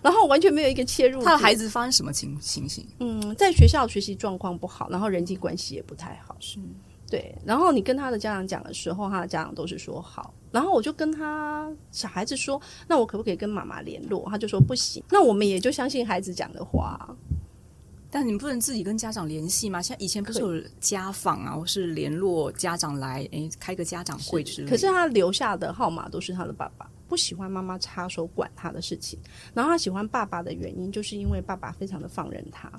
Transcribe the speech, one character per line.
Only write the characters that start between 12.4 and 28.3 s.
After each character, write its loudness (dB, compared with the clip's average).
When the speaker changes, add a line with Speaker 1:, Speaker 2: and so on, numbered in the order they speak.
Speaker 1:
：“那 6
我 6
可 -4
不 -4
可 -2
以 0
跟 -4
妈 -4
妈 -10
联 -10
络？” -2
他 -4
就 -4
说 -2
：“不 -2
行。” -4
那 10
我 10
们 4
也 2
就 4
相 -2
信 0
孩 0
子 -6
讲 -6
的 -10
话。 -2
Speaker 2:
但 2
你 2
们 0
不 -4
能 -2
自 0
己 -2
跟 -2
家 -4
长 -4
联 -4
系 0
吗？ -2
像 -4
以 -4
前 -2
不 -6
是 -2
有 -2
家 -2
访 -2
啊， -6
Speaker 1:
可 -6
以。 -4
Speaker 2:
或 -6
是 -2
联 -4
络 0
家 -2
长 -2
来， -6
诶， -4
开 -6
个 -4
家 -6
长 -8
会 -2
之 -8
类 -4
的？ 6
Speaker 1:
是， 2
可 6
是 6
他 6
留 4
下 0
的 -4
号 0
码 -4
都 -6
是 -8
他 -4
的 -6
爸 -8
爸， -20
不 -2
喜 -2
欢 -8
妈 -4
妈 -6
插 -6
手 -4
管 -4